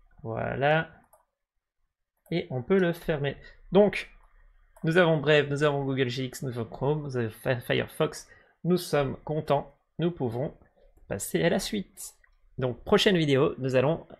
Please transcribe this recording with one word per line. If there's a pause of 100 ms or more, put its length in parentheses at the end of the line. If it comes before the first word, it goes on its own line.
(240)
Voilà. (1400)
Et
on
peut
le
fermer. (340)
Donc, (720)
nous
avons
Brave,
nous
avons
Google
G
X,
nous
avons
Chrome,
nous
avons
Fi-,
Firefox. (360)
Nous
sommes
contents, (240)
nous
pouvons (520)
passer
à
la
suite. (420)
Donc,
prochaine
vidéo,
nous
allons (140)